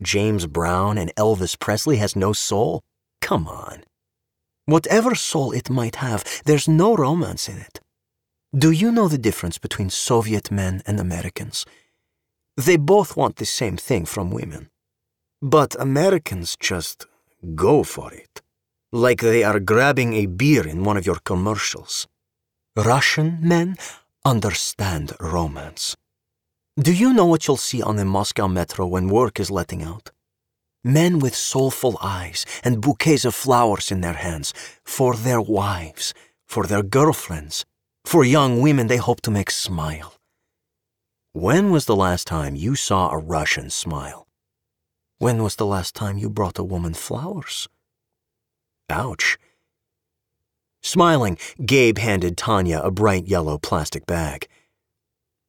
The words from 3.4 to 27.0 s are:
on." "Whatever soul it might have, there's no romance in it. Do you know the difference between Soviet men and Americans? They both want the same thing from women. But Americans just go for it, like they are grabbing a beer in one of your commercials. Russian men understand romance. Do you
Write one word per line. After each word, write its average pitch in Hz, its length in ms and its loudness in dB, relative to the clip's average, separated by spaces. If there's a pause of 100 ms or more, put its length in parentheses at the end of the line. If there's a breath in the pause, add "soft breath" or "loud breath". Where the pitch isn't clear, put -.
on." - 360 -14 (800)
"Whatever 214 480 4
soul 139 380 -2
it 120 180 -4
might 120 260 -2
have, - 480 -6
there's 147 240 2
no 170 260 6
romance 139 540 0
in 95 80 -12
it. - 240 -16 (760)
Do 147 160 4
you 190 220 2
know 226 160 4
the 143 180 0
difference 90 300 -2
between - 320 -6
Soviet 110 640 0
men 95 340 -2
and 104 160 -2
Americans? 90 640 -6 (920 soft breath)
They 170 200 4
both 175 400 2
want 139 200 -2
the 107 100 -6
same 92 320 -4
thing 98 260 -2
from 90 260 -6
women. 73 380 -8 (720)
But 143 400 2
Americans 139 800 0
just - 460 -6 (480)
go 101 300 4
for - 280 -12
it, - 300 -20 (500)
like 120 280 2
they 113 240 4
are 104 160 2
grabbing 123 520 2
a 104 140 2
beer 104 400 4
in 80 180 -4
one 104 140 2
of 87 80 -4
your 87 140 0
commercials. - 840 -4 (720)
Russian 139 640 2
men 170 380 2 (480 loud breath)
understand 95 920 -2
romance. 78 760 -6 (840)
Do 147 140 4
you 240 220 4